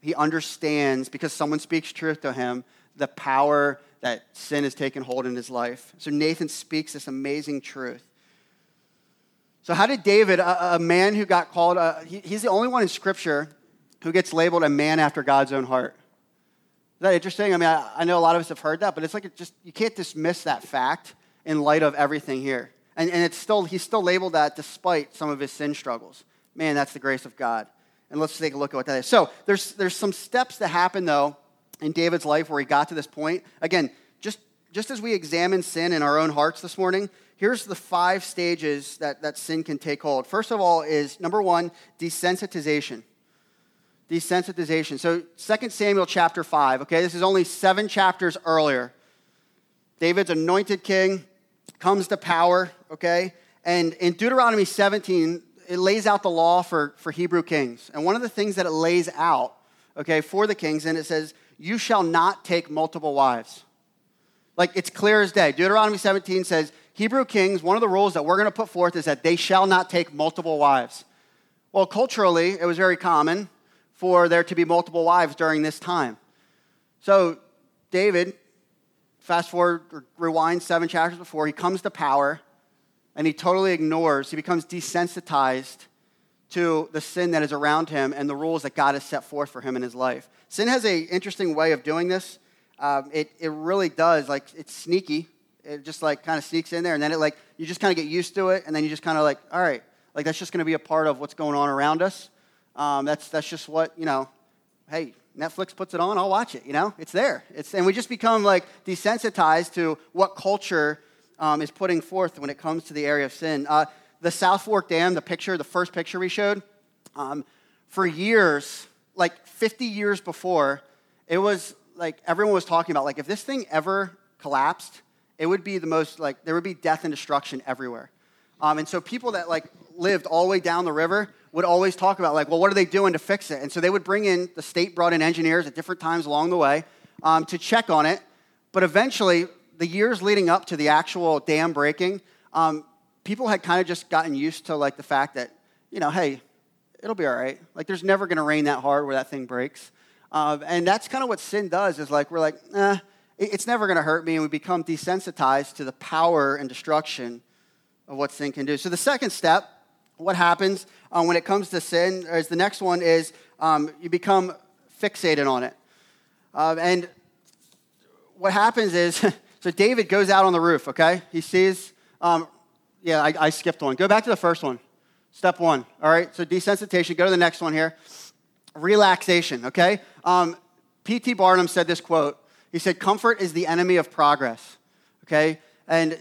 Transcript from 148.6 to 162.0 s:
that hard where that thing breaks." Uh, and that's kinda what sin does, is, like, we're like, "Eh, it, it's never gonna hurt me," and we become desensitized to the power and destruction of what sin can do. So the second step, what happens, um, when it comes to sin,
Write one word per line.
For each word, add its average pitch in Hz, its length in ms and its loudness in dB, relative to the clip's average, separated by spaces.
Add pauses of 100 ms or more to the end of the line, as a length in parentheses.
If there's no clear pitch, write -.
that 143 140 0
hard 143 260 0
where 135 100 -4
that 135 140 -2
thing 135 160 -10
breaks." 127 460 -8 (400)
Uh, 151 340 0
and 170 220 0
that's 208 200 0
kinda 262 180 -4
what 226 140 -4
sin 208 280 -4
does, 175 320 0
is, 147 100 -8
like, 147 220 0
we're 165 80 -4
like, 156 160 0 (180)
"Eh, 202 240 2 (400)
it, 202 160 -4
it's 196 140 -6
never 233 200 0
gonna 175 140 2
hurt 160 240 0
me," 165 100 -2
and 156 80 0
we 151 40 -4
become 160 360 -4
desensitized 156 920 -2
to 147 80 -12
the 131 100 -8
power 156 640 2
and 139 140 -8
destruction 131 720 -4 (640)
of 135 100 -14
what 139 140 -4
sin 143 200 -8
can 139 140 -8
do. 143 120 -2
So 185 120 -8
the 175 80 -4
second 262 340 -2
step, 170 380 2 (480)
what 180 180 -2
happens, 175 500 2 (260)
um, 170 160 2
when 175 80 2
it 170 100 0
comes 196 240 -2
to 175 120 -4
sin, 180 460 0